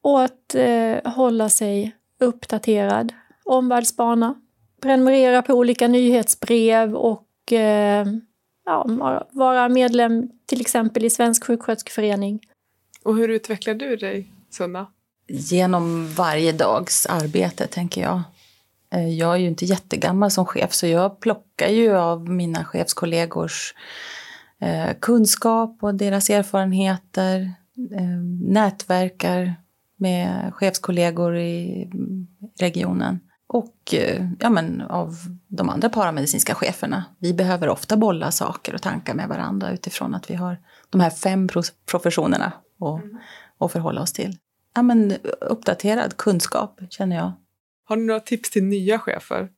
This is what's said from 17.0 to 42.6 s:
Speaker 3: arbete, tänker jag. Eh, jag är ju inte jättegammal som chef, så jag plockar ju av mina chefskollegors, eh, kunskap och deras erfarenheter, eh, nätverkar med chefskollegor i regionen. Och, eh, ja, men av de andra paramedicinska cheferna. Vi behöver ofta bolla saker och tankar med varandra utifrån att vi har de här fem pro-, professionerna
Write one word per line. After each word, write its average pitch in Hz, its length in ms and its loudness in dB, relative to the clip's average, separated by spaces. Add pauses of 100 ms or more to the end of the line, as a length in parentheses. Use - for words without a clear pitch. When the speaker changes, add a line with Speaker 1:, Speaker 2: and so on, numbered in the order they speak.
Speaker 3:
arbete, 175 640 -2
tänker 175 340 -6
jag. 180 200 -2 (720)
Eh, 170 160 -2
jag 165 240 0
är 180 40 2
ju 185 100 2
inte 170 180 -4
jättegammal 185 680 0
som 190 140 2
chef, - 280 -2
så - 140 -2
jag 180 320 2
plockar - 480 -2
ju 214 300 4
av 170 320 0
mina 170 360 -2
chefskollegors, 165 1080 -4 (880)
eh, 165 400 -2
kunskap 226 840 2
och 208 120 -2
deras 196 340 0
erfarenheter, 190 1200 0 (400)
eh, 180 300 -4 (300)
nätverkar 185 1040 0 (420)
med 180 560 -2
chefskollegor 175 840 0
i 175 520 -6 (720)
regionen. 180 600 -2 (280)
Och, - 460 -4
eh, - 320 0 (140)
ja, 226 100 0
men 170 320 0
av 170 340 -6 (320)
de 180 220 -4
andra - 200 0
paramedicinska 165 680 -2
cheferna. - 480 -4 (160)
Vi 175 140 -2
behöver 175 360 0
ofta - 280 0
bolla 170 340 2
saker - 440 -6
och - 60 -8
tankar - 320 -6
med - 160 -6
varandra 196 420 -4
utifrån - 440 -6
att 185 140 -10
vi 175 60 -6
har 175 220 -6 (320)
de 185 120 4
här 170 80 4
fem 190 380 0
pro-, 175 140 0 (240)
professionerna 170 680 0 (280)